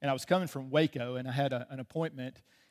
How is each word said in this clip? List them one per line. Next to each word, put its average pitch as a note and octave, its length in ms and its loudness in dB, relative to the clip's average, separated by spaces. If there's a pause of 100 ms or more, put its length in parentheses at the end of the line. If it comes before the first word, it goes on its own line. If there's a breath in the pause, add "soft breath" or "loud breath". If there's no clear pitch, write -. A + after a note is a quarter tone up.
and C#3+ 100 0
I C3+ 40 4
was C3 100 -6
coming F3+ 240 2
from C3 220 -8
Waco, C3 460 2
and B2+ 120 -4
I B2+ 40 -4
had C3+ 200 2
a, B2 160 -4
an C3+ 120 -10
appointment C#3 600 -6 (300 soft breath)